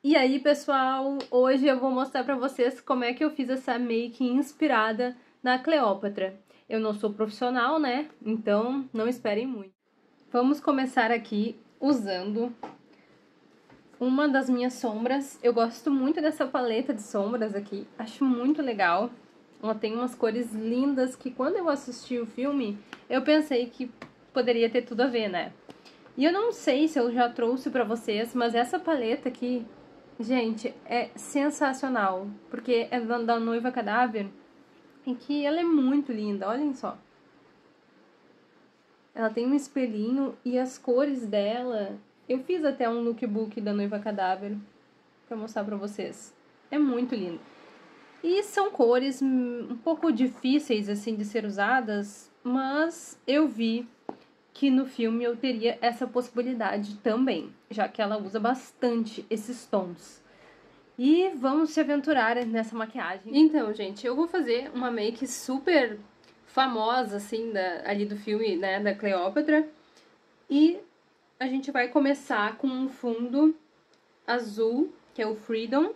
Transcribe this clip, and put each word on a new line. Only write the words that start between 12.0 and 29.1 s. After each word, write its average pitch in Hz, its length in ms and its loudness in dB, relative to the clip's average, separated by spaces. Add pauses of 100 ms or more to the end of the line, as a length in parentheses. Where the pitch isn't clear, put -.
uma 262 300 2
das 262 200 2
minhas 247 260 0
sombras. 247 680 -2
Eu 240 100 4
gosto 233 380 0
muito 277 300 2
dessa 302 260 0
paleta 247 460 0
de 214 80 -6
sombras 214 520 -2
aqui. 202 320 -8 (120)
Acho 226 260 -4
muito 262 380 2
legal. 202 480 2 (520)
Ela 214 140 -2
tem 214 180 -4
umas 240 220 -2
cores 226 380 -2
lindas 254 600 0
que - 160 -10
quando 302 280 -2
eu 349 100 -2
assisti 254 520 -4
o 233 60 -4
filme, 240 520 -4 (320)
eu 262 120 0
pensei 294 440 4
que 240 260 -10 (400)
poderia 233 380 2
ter 240 140 0
tudo 233 180 -4
a 269 60 4
ver, 226 200 0
né? 180 240 -4 (640)
E 262 80 0
eu 320 80 6
não 427 220 0
sei 294 340 2
se 311 100 0
eu 240 140 2
já 240 160 4
trouxe 247 420 -2
pra 240 140 0
vocês, 226 500 -2
mas 233 220 0
essa 240 240 0
paleta 269 480 -2